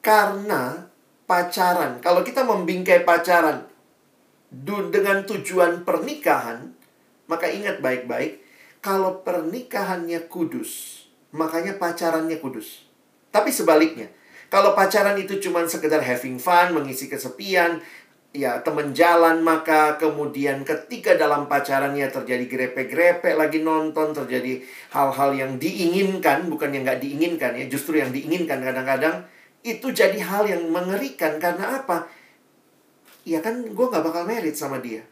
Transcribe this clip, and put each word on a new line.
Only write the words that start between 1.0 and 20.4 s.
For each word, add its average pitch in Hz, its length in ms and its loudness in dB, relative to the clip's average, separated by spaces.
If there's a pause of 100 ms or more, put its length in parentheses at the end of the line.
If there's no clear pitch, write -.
pacaran, 180 720 0
kalau 180 240 4
kita - 160 -2
membingkai 180 640 4
pacaran 165 640 2 (800)
du-, 175 400 -6
dengan 190 400 2
tujuan 180 560 0
pernikahan, 143 880 -2 (560)
maka 165 240 -2
ingat 196 320 -6
baik-baik, 123 560 -4 (400)
kalau 190 400 0
pernikahannya 175 1040 -4
kudus, - 800 -8 (320)
makanya 165 400 -4
pacarannya 165 640 -2
kudus. - 480 -12 (400)
Tapi 214 240 2
sebaliknya, 156 560 4 (400)
kalau 196 240 6
pacaran 196 480 4
itu 190 160 -4
cuma 170 320 0
sekedar 151 320 0
having 127 400 -4
fun, 175 320 4
mengisi 135 400 -4
kesepian, 170 720 -2 (460)
ya 139 340 -2
temen 147 320 -2
jalan, 165 480 6
maka 156 560 2
kemudian 143 640 -2